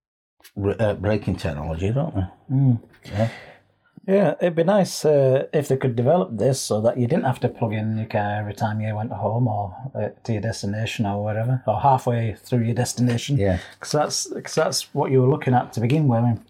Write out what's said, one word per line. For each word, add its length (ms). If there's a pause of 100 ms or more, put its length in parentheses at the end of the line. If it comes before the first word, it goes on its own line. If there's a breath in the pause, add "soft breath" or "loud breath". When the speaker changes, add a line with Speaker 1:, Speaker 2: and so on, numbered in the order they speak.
(560)
Speaker 1:
re-, 220
uh, 160
braking 420
technology, 560
don't 220
they? 120 (260)
Speaker 2:
Mm. 280 (260)
Speaker 1:
Yeah. 220 (760 loud breath)
Speaker 2:
Yeah, 360
it'd 160
be 80
nice, 400
uh, 480
if 160
they 80
could 180
develop 420
this 240
so 200
that 180
you 80
didn't 180
have 160
to 80
plug 240
in 240
your 100
car 340
every 140
time 260
you 160
went 160
home 340
or, 300 (180)
uh, 140 (160)
to 80
your 100
destination 640
or 160
whatever, 460
or 120
halfway 540
through 300
your 100
destination. 640
Speaker 1:
Yeah. 220 (200 loud breath)
Speaker 2:
'Cause 140
that's, 340 (160)
'cause 140
that's 380
what 180
you 100
were 60
looking 260
at 200
to 60
begin 280
with 120
when 280